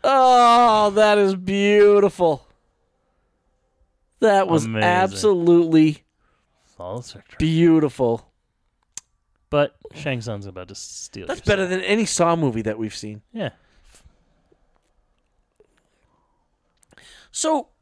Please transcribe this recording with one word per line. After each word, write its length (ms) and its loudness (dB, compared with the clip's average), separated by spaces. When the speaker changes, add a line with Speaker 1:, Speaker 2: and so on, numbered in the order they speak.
Speaker 1:
Oh, 880 4
that 280 2
is 180 0
beautiful. 1080 2
That 280 2
was 180 0
Speaker 2:
Amazing. 220 -4
Speaker 1:
absolutely 1160 2
Speaker 2:
Flawless 480 -16
victory. 260 -20
Speaker 1:
beautiful. 880 0
Speaker 2:
But 260 -2
Shang 260 -8
Tsung's 260 -10
about 220 -16
to 60 -20
steal 520 -18
Speaker 1:
That's 140 -10
Speaker 2:
your 40 -18
Speaker 1:
better 120 -2
Speaker 2:
soul. 100 -6
Speaker 1:
than 40 -8
any 240 -2
Saw 300 0
movie 260 -4
that 160 -6
we've 160 -10
seen. 280 -16
Speaker 2:
Yeah. 180 -8
Speaker 1:
So 360 -4